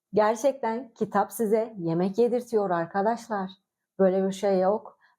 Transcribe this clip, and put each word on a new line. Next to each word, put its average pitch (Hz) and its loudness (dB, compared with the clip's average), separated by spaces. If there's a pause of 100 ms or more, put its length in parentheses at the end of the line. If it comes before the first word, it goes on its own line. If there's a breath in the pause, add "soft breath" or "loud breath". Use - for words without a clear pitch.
(140)
Gerçekten 226 0
kitap 208 -2
size 220 0
yemek 175 0
yedirtiyor 233 0
arkadaşlar. 196 -2 (500)
Böyle 190 4
bir 190 -2
şey 190 2
yok. 196 0 (220 soft breath)